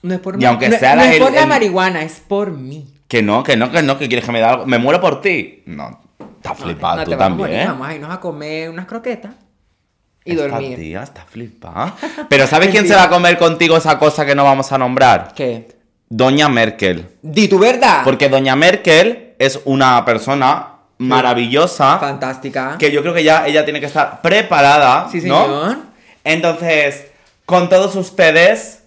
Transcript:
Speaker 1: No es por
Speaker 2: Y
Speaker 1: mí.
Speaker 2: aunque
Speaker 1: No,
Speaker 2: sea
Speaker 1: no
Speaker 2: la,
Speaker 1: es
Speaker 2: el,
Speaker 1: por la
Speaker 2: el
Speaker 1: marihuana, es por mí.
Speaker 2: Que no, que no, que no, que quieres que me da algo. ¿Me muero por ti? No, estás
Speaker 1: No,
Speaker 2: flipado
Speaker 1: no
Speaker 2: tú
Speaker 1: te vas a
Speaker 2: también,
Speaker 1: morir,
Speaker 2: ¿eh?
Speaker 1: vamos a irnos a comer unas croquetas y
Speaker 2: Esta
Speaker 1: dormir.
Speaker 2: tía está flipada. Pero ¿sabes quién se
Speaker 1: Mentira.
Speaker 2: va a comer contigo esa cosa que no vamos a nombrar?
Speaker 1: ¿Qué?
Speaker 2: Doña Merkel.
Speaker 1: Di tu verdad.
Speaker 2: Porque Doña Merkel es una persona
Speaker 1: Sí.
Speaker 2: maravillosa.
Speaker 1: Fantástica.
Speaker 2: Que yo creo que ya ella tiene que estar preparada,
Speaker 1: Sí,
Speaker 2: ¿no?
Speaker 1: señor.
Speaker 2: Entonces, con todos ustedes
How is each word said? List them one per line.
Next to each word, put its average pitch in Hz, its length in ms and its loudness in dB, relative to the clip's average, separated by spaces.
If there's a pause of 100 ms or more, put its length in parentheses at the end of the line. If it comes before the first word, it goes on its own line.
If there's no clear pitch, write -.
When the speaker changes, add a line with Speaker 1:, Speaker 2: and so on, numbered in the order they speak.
Speaker 1:
No 180 120 -6
es 180 60 -8
por 123 140 -10
Speaker 2:
Y - 40 -8
Speaker 1:
mí. 127 60 0
Speaker 2:
aunque 123 240 2
Speaker 1:
No, 226 100 2
Speaker 2:
sea 131 180 4
Speaker 1:
no 254 60 4
Speaker 2:
la, 254 60 6
Speaker 1:
es - 80 4
Speaker 2:
el, - 60 4
Speaker 1:
por 262 100 4
la 311 100 4
Speaker 2:
el 311 60 2
Speaker 1:
marihuana, 185 540 0
es 160 240 -12
por 202 260 -4
mí. 139 340 -16 (200)
Speaker 2:
Que 117 160 0
no, 107 200 0
que 127 140 0
no, 120 140 -2
que 165 120 0
no, 139 160 0
que 147 100 -6
quieres 117 180 -4
que 123 60 -6
me 117 80 -2
da 113 100 2
algo. 123 160 -2
¿Me 127 120 0
muero 143 220 0
por 151 220 -2
ti? 175 440 -6
No, 71 340 -16 (360)
estás - 220 -14
Speaker 1:
No, - 80 -16
Speaker 2:
flipado 85 320 -6
Speaker 1:
no 160 60 -8
Speaker 2:
tú - 60 -10
Speaker 1:
te - 60 -4
vas 98 100 0
a - 40 0
Speaker 2:
también, 82 180 -6
Speaker 1:
morir, 95 140 -4
Speaker 2:
¿eh? - 60 -2
Speaker 1:
vamos 131 200 -10
a 160 60 -12
irnos 151 160 -14
a 190 100 -12
comer 156 500 -12
unas 180 160 -16
croquetas 233 460 -12 (960)
y 175 60 -8
Speaker 2:
Esta 151 160 -4
Speaker 1:
dormir. 127 300 -8
Speaker 2:
tía 82 260 -12
está - 200 -20
flipada. 120 680 -12 (340)
Pero 135 180 2
¿sabes 165 220 2
quién 208 160 2
se 175 60 2
Speaker 1:
Mentira. 202 80 6
Speaker 2:
va 185 60 8
a - 40 2
comer 175 300 2
contigo 165 400 2
esa 160 200 0
cosa 151 280 0
que 139 80 2
no 139 100 2
vamos 135 280 2
a 135 60 -2
nombrar? 127 560 2
Speaker 1:
¿Qué? 117 440 -8 (320)
Speaker 2:
Doña 135 380 2
Merkel. 101 580 -2 (160)
Speaker 1:
Di 156 260 0
tu 196 100 2
verdad. 233 460 2
Speaker 2:
Porque 135 260 0
Doña 135 260 2
Merkel 180 840 2
es 135 260 0
una 131 400 2
persona 131 640 -2 (300)
Speaker 1:
Sí. 127 60 -6
Speaker 2:
maravillosa. 127 920 0
Speaker 1:
Fantástica. 139 800 -8
Speaker 2:
Que 147 120 0
yo 143 120 0
creo 165 120 -4
que 170 100 0
ya 156 220 2
ella 151 180 0
tiene 147 160 -6
que 147 60 -8
estar - 340 -4
preparada, 151 880 2
Speaker 1:
Sí, 175 120 -6
Speaker 2:
¿no? 160 220 2
Speaker 1:
señor. 151 320 -4 (480)
Speaker 2:
Entonces, 160 840 -2 (400)
con 180 220 0
todos 190 260 2
ustedes 180 920 0